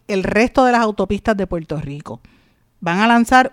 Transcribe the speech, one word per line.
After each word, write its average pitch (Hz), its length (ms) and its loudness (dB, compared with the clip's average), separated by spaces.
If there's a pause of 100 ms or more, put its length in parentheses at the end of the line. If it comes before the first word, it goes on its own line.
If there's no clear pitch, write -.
el 196 160 -2
resto 226 400 2
de 247 80 4
las 240 100 2
autopistas 208 540 -2
de 190 100 -4
Puerto 165 360 -8
Rico. 143 400 -14 (580)
Van 175 200 -4
a 220 80 2
lanzar 240 460 4